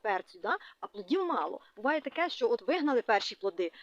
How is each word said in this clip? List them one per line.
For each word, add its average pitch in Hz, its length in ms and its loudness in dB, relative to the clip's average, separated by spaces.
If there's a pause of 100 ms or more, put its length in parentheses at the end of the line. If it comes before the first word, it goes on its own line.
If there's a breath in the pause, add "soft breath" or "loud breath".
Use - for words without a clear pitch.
перцю, 185 380 -4
да, 214 180 -2 (220 loud breath)
а - 80 -12
плодів 214 380 -2
мало. 202 360 -2 (140 loud breath)
Буває 285 260 0
таке, 320 280 -2
що 233 200 0
от 233 120 0
вигнали 285 400 2
перші 202 340 0
плоди, 185 360 -2 (120 loud breath)